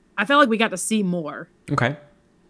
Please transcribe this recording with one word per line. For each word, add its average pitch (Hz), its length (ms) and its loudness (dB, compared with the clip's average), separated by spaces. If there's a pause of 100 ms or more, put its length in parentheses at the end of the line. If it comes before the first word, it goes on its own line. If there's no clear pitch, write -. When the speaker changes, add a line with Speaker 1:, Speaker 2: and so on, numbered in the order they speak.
(180)
Speaker 1:
I 202 80 -2
felt 285 140 4
like 269 100 6
we 220 80 0
got 214 140 0
to 185 40 -8
see 214 260 -2
more. 170 460 -6 (240)
Speaker 2:
Okay. 135 240 0 (540)